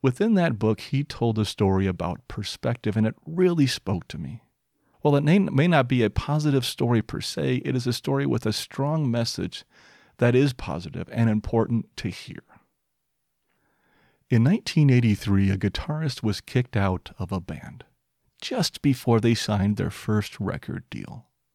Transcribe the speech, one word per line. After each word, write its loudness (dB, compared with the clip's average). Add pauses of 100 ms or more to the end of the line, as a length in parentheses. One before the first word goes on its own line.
within 2
that 2
book, 2
he -4
told -2
a 4
story 2
about -6
perspective, -4
and 2
it -2 (100)
really 2
spoke -4
to -14
me. -12 (580)
While 2
it 0
may, 6
may 2
not 4
be 2
a 2
positive 0
story 0
per -8
se, -2
it -2
is -2
a 0
story -2
with -2
a 0
strong -2
message -4 (540)
that 4
is 4
positive -8
and 4
important 0
to -6
hear. -14 (1900)
In 6
nineteen 2
eighty-three, 4
a 0
guitarist -4
was -2
kicked -4
out 0
of -6
a -4
band -14 (560)
just -4
before 2
they 4
signed 0
their -2
first -4
record -8
deal. -14 (280)